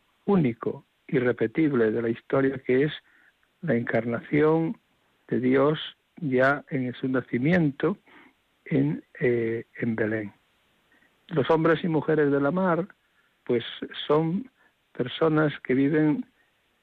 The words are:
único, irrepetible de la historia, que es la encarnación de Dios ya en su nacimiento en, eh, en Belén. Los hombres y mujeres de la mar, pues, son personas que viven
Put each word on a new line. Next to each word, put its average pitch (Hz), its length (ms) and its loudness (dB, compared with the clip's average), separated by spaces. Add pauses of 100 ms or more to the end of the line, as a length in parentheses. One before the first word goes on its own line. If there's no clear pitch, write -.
(260)
único, 143 600 0 (220)
irrepetible 123 840 2
de 113 100 0
la 117 100 -2
historia, 135 500 -2
que 127 240 2
es 151 100 -2 (680)
la 156 120 -2
encarnación 147 1040 0 (500)
de 117 120 -2
Dios 135 400 2 (380)
ya 135 520 0
en 127 240 -4
su - 140 -6
nacimiento 139 920 0 (680)
en, 147 380 -2 (160)
eh, 117 460 -2 (120)
en 117 180 -2
Belén. 110 360 -4 (1000)
Los 147 200 0
hombres 160 340 2
y 185 40 -2
mujeres 151 440 2
de 139 80 2
la 139 120 0
mar, 180 360 0 (580)
pues, 120 180 0 (420)
son 160 460 0 (400)
personas 151 600 0 (120)
que 127 100 -2
viven 151 500 2 (600)